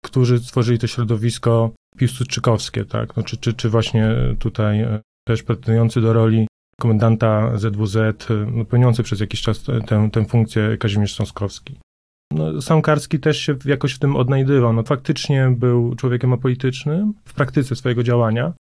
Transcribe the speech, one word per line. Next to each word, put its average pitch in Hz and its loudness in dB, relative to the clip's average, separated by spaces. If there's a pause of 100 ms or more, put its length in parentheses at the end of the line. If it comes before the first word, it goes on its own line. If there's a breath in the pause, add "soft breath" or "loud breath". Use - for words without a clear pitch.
którzy 123 0
stworzyli 120 -2
to 117 -2
środowisko 113 0 (260)
piłsudczykowskie, 120 -2
tak? 113 -6
No, 113 -2
czy, - -8
czy, 117 -4
czy - -4
właśnie 110 2 (240)
tutaj, 107 0
e, 110 -2 (260)
też 113 -2
pretendujący 113 0
do 113 4
roli 113 4 (340)
komendanta 113 2
Z 104 -2
W 107 0
Z, 110 -2
e, 113 2 (180)
no, 117 -2
pełniący 120 4
przez 101 -4
jakiś 101 -4
czas - -2
tę, 120 -2
tę, 107 2
tę 113 2
funkcję 110 0
Kazimierz 104 0
Sosnkowski. - -8 (540)
No, 156 -4
sam 156 2
Karski 151 0
też 151 0
się - -2
w, 131 -8
jakoś 139 -2
w - -14
tym 139 0
odnajdywał. 131 2
No, 113 2
faktycznie 135 0
był 120 2
człowiekiem 123 0
apolitycznym 131 -2 (100)
w - -20
praktyce 135 0
swojego 123 -2
działania. 120 2 (100)